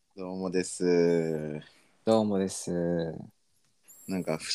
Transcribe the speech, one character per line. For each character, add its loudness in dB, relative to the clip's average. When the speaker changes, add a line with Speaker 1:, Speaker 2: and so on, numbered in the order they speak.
Speaker 1:
ど -8
う -6
も -2
で 2
す。 2
Speaker 2:
ど 4
う 2
も 0
で 0
す。 -8
Speaker 1:
な -4
ん -2
か -2
不 -8